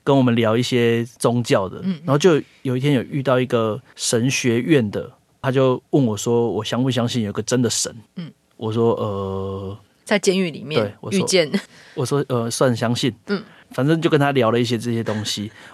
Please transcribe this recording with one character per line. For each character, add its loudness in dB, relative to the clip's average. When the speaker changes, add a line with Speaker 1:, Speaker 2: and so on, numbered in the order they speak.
Speaker 1:
跟 4
我 6
们 4
聊 2
一 2
些 2
宗 2
教 2
的。 -10
Speaker 2:
嗯。 -4
Speaker 1:
然 2
后 4
就 6
有 -4
一 -2
天 0
有 2
遇 -6
到 2
一 2
个 0
神 0
学 0
院 2
的， -8
他 0
就 2
问 4
我 0
说 0
我 -4
相 -2
不 0
相 0
信 -2
有 -4
个 -6
真 0
的 2
神。 -2
Speaker 2:
嗯。 -12
Speaker 1:
我 -6
说， 2
呃， -6
Speaker 2:
在 0
监 0
狱 -2
里 -14
面 -2
Speaker 1:
对， -2
我 -8
说， 0
Speaker 2:
遇 0
见。 2
Speaker 1:
我 -2
说， 0
呃， -2
算 2
相 0
信。 0
Speaker 2:
嗯。 -4
Speaker 1:
反 -2
正 2
就 0
跟 4
他 2
聊 4
了 2
一 2
些 -2
这 -4
些 -2
东 -4
西。 -6